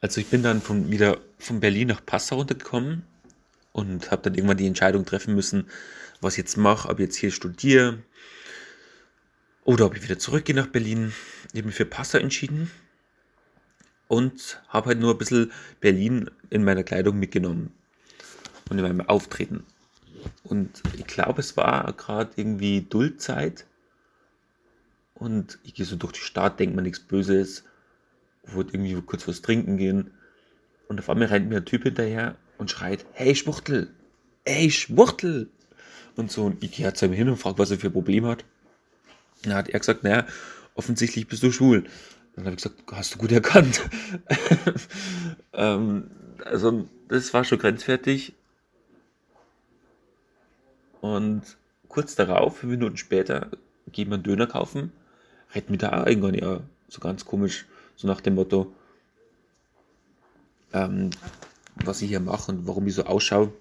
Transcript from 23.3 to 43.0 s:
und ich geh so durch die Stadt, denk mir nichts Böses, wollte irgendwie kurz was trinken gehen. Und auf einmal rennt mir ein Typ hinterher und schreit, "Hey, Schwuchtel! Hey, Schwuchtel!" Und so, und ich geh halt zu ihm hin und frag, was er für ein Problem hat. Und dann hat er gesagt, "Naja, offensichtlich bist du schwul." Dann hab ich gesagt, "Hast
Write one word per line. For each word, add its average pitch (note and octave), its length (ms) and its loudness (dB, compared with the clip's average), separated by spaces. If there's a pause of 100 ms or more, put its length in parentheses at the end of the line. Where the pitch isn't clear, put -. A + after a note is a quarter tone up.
und A2 400 -4
ich - 120 -20
geh F#2+ 100 -6
so F2+ 100 -8
durch E2+ 200 -8
die - 60 -12
Stadt, - 380 -2
denk F#2 160 0
mir F#2 80 -2
nichts F2+ 160 -6
Böses, F#2+ 640 0 (840)
wollte F#2 300 -6
irgendwie F#2+ 280 -4
kurz - 260 -8
was F2 120 -8
trinken A2+ 360 0
gehen. F#2+ 340 0 (800)
Und G#2 100 -6
auf - 100 -10
einmal A2+ 200 2
rennt G2+ 200 2
mir A2 100 -2
ein F2 60 -4
Typ A#2+ 200 -2
hinterher A#2 500 -2 (240)
und G#2 140 -8
schreit, F#2 400 -6
"Hey, C3+ 240 2
Schwuchtel! C#3 580 -4 (500)
Hey, D3+ 240 4
Schwuchtel!" D3+ 800 4 (680)
Und A2+ 160 -6
so, G#2+ 140 0
und G2 180 -2
ich - 80 -6
geh - 100 -6
halt F#2+ 140 0
zu G2 100 2
ihm F#2 60 4
hin A2 160 2
und B2+ 80 2
frag, F#2+ 240 -4
was G2 100 4
er G2 80 0
für G2+ 80 -4
ein F#2 60 -2
Problem G2 340 2
hat. A#2 180 -4 (1000)
Und G#2+ 60 -2
dann G2+ 40 0
hat G2 140 -2
er G2+ 100 -2
gesagt, - 240 0
"Naja, A2 240 4 (480)
offensichtlich A#2 540 -2
bist A#2 160 -6
du B2+ 80 6
schwul." A#2+ 320 6 (500)
Dann F#2 100 -14
hab F#2 100 -4
ich - 20 -14
gesagt, - 340 -10
"Hast G2+ 240 -8